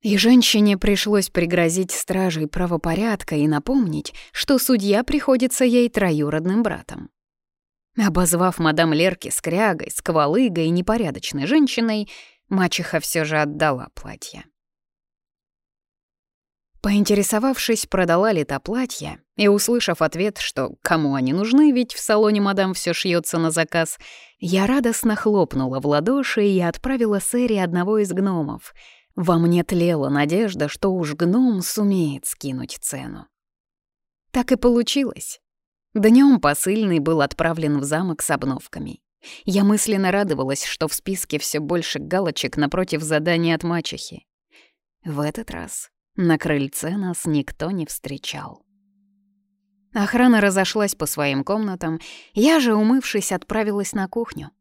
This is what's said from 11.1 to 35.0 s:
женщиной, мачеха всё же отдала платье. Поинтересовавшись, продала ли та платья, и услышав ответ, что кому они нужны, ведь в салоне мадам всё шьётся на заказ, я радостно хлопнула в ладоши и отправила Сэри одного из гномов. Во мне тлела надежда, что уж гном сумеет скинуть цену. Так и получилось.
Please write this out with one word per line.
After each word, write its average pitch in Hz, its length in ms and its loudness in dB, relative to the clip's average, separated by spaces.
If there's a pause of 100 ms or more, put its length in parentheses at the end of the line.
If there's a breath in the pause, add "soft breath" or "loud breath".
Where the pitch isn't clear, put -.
женщиной, 233 640 0 (400 loud breath)
мачеха 180 500 -2
всё 160 240 -2
же 151 160 -2
отдала 147 540 -2
платье. - 520 -16 (2250)
Поинтересовавшись, 208 1040 0
продала 185 480 2
ли 156 100 0
та 139 160 -4
платья, 196 600 -6 (180)
и 208 100 4
услышав 202 540 2
ответ, 180 380 -2
что - 420 -6
кому 151 320 0
они 131 200 0
нужны, 254 380 4
ведь 247 220 0
в - 60 -10
салоне 214 420 2
мадам 196 320 2
всё 170 200 -4
шьётся 170 440 -2
на 160 140 2
заказ, 160 480 -2 (400 loud breath)
я 190 280 0
радостно 233 480 0
хлопнула 139 640 0
в 143 80 -2
ладоши 208 580 2
и 196 140 4
отправила 214 600 -2
Сэри 240 360 0
одного 180 440 0
из 202 120 -2
гномов. 180 640 -4 (420 soft breath)
Во 175 220 2
мне 170 260 2
тлела 170 460 0
надежда, 156 580 0
что - 220 -4
уж 170 240 -4
гном 190 480 2
сумеет 180 640 -2
скинуть 131 560 -10
цену. 123 460 -10 (1040)
Так 247 200 0
и 254 40 6
получилось. 240 840 0 (540)